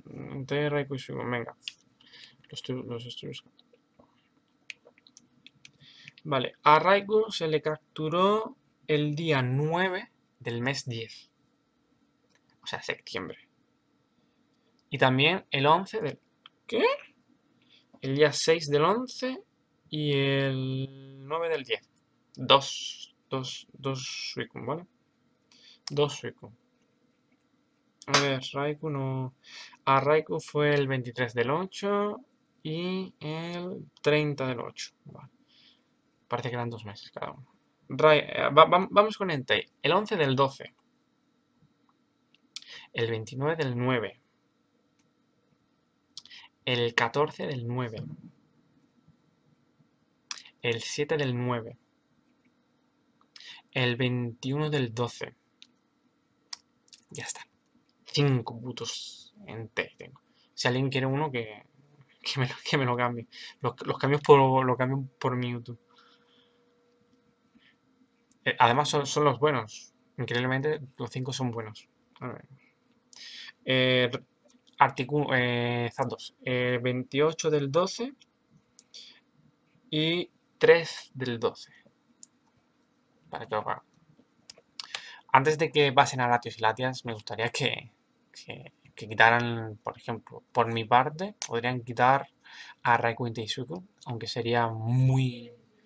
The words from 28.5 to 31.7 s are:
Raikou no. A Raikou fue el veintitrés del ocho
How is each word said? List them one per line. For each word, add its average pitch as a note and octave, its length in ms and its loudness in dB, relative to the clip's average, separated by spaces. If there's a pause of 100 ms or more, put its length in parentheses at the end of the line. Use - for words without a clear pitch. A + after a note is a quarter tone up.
Raikou D3+ 380 -4
no. C3 460 -4 (500)
A C3+ 140 6
Raikou D#3 400 2
fue D3 340 0
el C#3+ 140 2
veintitrés B2 480 -4
del A#2+ 160 2
ocho G3+ 680 -2 (420)